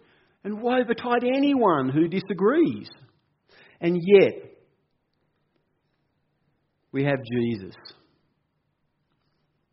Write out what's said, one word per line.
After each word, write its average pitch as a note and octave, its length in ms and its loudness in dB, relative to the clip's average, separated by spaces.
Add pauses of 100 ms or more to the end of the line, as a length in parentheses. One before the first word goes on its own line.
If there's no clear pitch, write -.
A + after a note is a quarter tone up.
(440)
And G#3 180 -10
woe B3 260 0
betide A#3+ 360 -2
anyone B3 680 2
who D#3 180 0
disagrees. F#3 840 -2 (920)
And F3 200 0
yet, F3+ 320 6 (2500)
we C3+ 120 -4
have C#3 160 -2 (120)
Jesus. A#2 440 -4 (2000)